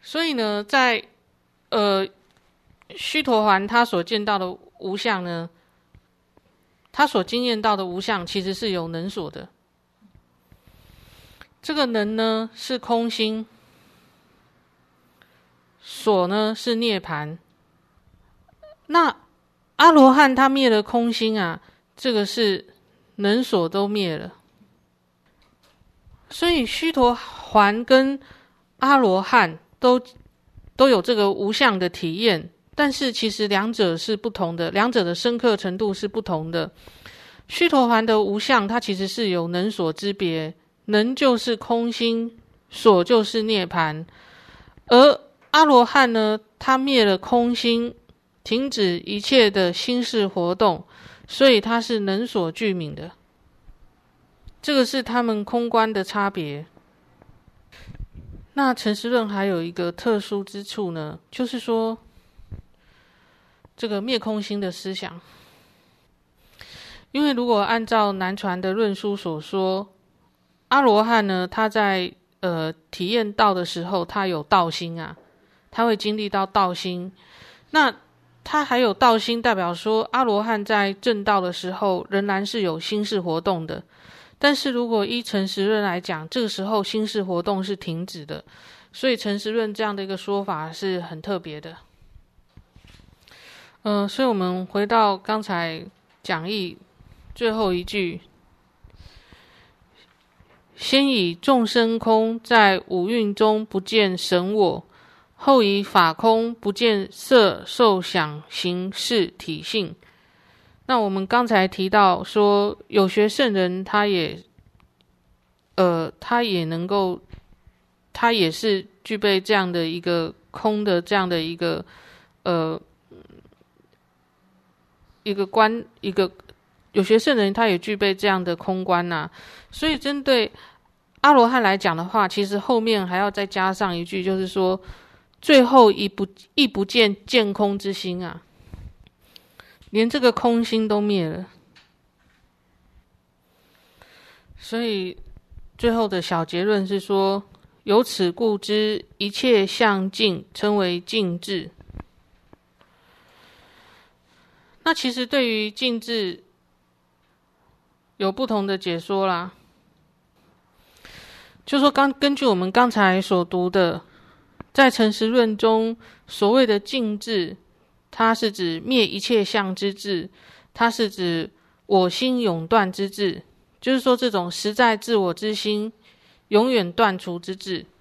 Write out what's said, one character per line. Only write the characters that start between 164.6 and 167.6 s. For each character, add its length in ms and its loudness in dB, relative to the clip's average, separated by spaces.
在 180 6
成 220 0
实 160 -2
论 280 2
中， 400 0
所 240 0
谓 160 4
的 140 0
尽 380 -4
智， 380 -4